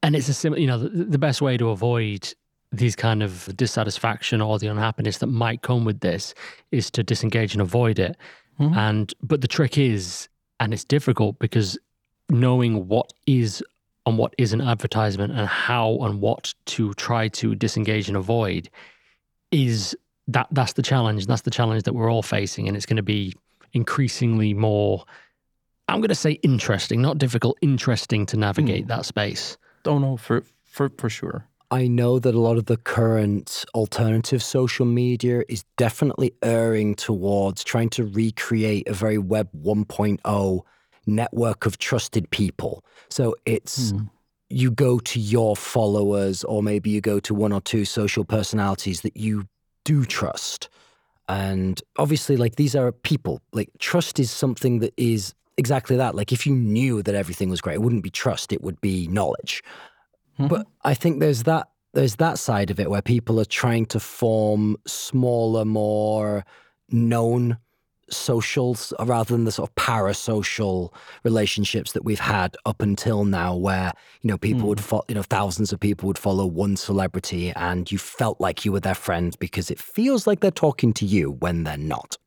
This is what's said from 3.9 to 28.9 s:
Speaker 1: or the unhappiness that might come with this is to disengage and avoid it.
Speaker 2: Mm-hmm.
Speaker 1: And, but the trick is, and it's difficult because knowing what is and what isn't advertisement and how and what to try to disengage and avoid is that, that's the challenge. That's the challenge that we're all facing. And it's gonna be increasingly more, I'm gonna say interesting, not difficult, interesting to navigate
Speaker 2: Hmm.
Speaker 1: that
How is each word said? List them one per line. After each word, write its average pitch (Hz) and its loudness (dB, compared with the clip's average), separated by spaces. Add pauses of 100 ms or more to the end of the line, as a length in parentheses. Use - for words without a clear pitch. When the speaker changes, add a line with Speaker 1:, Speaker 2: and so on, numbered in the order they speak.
Speaker 1:
or 107 -2
the 107 -4
unhappiness 110 -4
that 120 -4
might 117 -2
come 120 0
with 104 -2
this 92 -4 (380)
is 123 -2
to 113 -2
disengage 110 -2
and 104 0
avoid 110 2
it. 92 0 (420)
Speaker 2:
Mm-hmm. 147 4
Speaker 1:
And, 107 0
but 139 0
the 127 -2
trick 139 0
is, 107 0 (320)
and 110 0
it's 104 -6
difficult 120 2
because 107 0 (520)
knowing 120 4
what 110 0 (120)
is 120 2 (420)
and 113 2
what 110 0
isn't 113 2
advertisement 110 -2
and 107 -2
how 117 0
and 104 -2
what - -2 (120)
to 104 -2
try 113 -2
to 110 -2
disengage 107 0
and 101 -2
avoid 95 -2 (800)
is 117 0 (320)
that, 123 0
that's 135 2
the - -2
challenge. 110 2
That's 120 0
the 117 -2
challenge 110 0
that - -2
we're 113 0
all 113 0
facing. 104 -4
And 101 -2
it's 101 -8
gonna 110 0
be 98 -2 (400)
increasingly 113 0
more, 104 2 (840)
I'm 190 0
gonna 208 2
say 156 0 (100)
interesting, 117 2
not 156 2
difficult, 123 0
interesting 120 0
to - -4
navigate 104 2
Speaker 2:
Hmm. 110 -10
Speaker 1:
that 113 -4